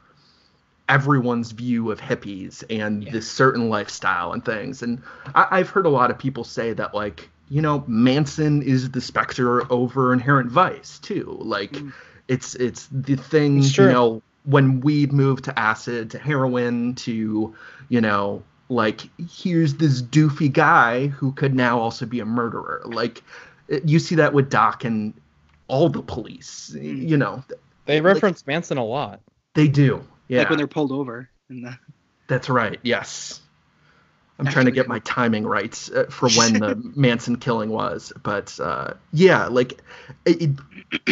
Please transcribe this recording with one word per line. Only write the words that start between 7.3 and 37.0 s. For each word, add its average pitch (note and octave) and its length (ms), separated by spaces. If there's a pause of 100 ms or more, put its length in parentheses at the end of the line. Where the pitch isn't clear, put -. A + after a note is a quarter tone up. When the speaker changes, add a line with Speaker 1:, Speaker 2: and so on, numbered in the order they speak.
Speaker 1:
you C#3+ 120
know, D3 260
Manson C#3+ 760
is C3 300
the B2+ 100
specter A#2+ 720
over B2+ 420
Inherent B2+ 360
Vice, C3+ 500
too. - 420
Like, G2+ 320
Speaker 2:
Mm. C#3+ 200 (340)
Speaker 1:
it's, - 280
it's A#2+ 360
the C3+ 240
thing, C#3+ 440
Speaker 3:
It's C#3 180
Speaker 1:
you - 80
Speaker 3:
true. C3+ 80
Speaker 1:
know, A#2 280 (220)
when C3+ 380
weed C#3+ 320
moved C3+ 320
to - 120
acid, A2+ 540
to A2+ 80
heroin, B2 760
to, A2 580 (360)
you B2 120
know, G2+ 420 (260)
like, A2 320 (280)
here's E3 460
this C#3 260
doofy D3 500
guy C#3 560
who C#3 260
could C#3 200
now B2 260
also A2+ 260
be A#2 140
a G#2+ 60
murderer. A2 600
Like, A#2 360 (460)
it, D3+ 200
you D3+ 120
see - 160
that D3 180
with C#3 160
Doc A2 360
and G#2+ 280 (540)
all D3 220
the - 120
police, - 720
Speaker 2:
Mm. D3 340
Speaker 1:
you D#3 100
know. A#2 260 (420)
Speaker 3:
They D3 140
Speaker 1:
Like, F#3 160
Speaker 3:
reference F#3+ 320
Manson D#3 300
a A#2+ 80
lot. A2 340 (360)
Speaker 1:
they D3+ 120
do, C3 340 (280)
yeah. - 100
Speaker 2:
Like - 100
when D#3 80
they're C#3+ 100
pulled C#3+ 260
over B2+ 360 (200)
in B2+ 140
the B2 140 (500)
Speaker 1:
That's B2+ 220
right, A2+ 340
yes. - 580 (1000)
I'm C#3+ 60
Speaker 2:
That's C#3 80
Speaker 1:
trying C3 120
to B2 60
Speaker 2:
really B2 40
Speaker 1:
get B2+ 120
Speaker 2:
cool. A#2 80
Speaker 1:
my A2 40
timing A2+ 460
right, G#2 480
uh, C3 120
for - 240
when A#2 300
the G#2 160
Speaker 2:
<laughs> - 200
Speaker 1:
Manson A#2+ 420